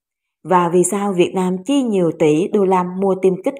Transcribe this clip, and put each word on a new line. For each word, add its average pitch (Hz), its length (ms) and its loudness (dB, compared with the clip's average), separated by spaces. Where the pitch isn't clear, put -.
Và 175 260 2
vì 175 140 4
sao 202 300 -4
Việt 175 220 2
Nam 185 300 -2
chi 277 160 0
nhiều 190 380 0
tỷ 156 280 2
đô 202 180 0
la 185 180 2
mua 185 380 -2
tiêm 185 220 0
kích 277 160 -4